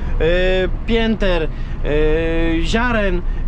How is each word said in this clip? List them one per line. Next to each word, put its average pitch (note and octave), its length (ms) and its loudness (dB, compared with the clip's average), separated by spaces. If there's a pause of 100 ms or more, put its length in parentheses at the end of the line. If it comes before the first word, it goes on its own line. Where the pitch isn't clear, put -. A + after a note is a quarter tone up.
(880)
pięter, G#3 640 0 (360)
y, E3 800 0
ziaren, G#3 600 0 (260)